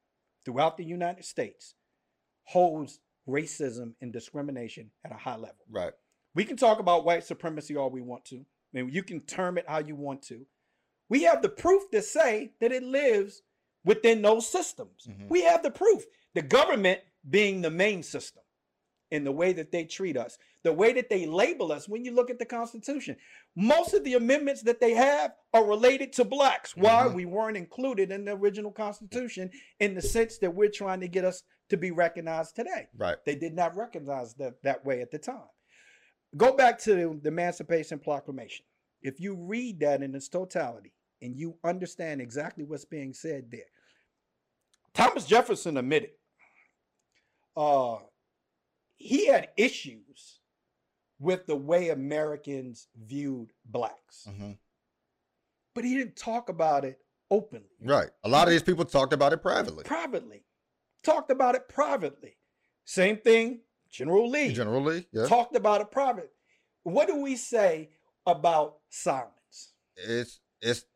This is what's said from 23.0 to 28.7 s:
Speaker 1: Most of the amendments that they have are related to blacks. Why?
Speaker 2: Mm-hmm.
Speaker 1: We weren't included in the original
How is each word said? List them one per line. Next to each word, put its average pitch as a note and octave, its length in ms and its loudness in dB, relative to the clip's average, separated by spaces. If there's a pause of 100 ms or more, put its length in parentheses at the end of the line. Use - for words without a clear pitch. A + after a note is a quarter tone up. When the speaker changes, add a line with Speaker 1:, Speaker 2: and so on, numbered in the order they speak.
Speaker 1:
Most D4 380 4
of G4 100 4
the B3+ 120 0
amendments C4+ 480 0
that A#3 180 0
they A#3 100 4
have C4+ 400 2 (220)
are A3+ 120 8
related B3+ 480 2
to A#3+ 120 2
blacks. C4+ 500 0
Why? A3+ 280 6
Speaker 2:
Mm-hmm. A#3 120 0
Speaker 1:
We F3+ 100 -6
weren't G#3+ 300 -4
included G3 560 -4
in G3+ 140 -8
the G3+ 80 -6
original G#3 380 -2